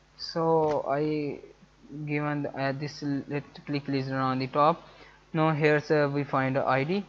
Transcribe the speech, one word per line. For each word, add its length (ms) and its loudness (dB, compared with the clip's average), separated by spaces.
so 720 0
I 500 -2
given, 400 -2
uh, 320 -2
this, 240 -8
let 160 -4
click 200 -4
listener 340 -2
on 180 0
the 80 -2
top. 340 4
Now 180 4
here's, 400 2
uh, 220 4
we 100 0
find 340 0
I 280 2
D 240 -2